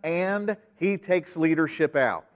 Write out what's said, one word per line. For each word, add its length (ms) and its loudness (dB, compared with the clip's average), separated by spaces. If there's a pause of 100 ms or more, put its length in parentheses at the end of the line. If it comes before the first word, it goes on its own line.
and 500 -2 (220)
he 220 -2
takes 360 -2
leadership 640 0
out. 400 0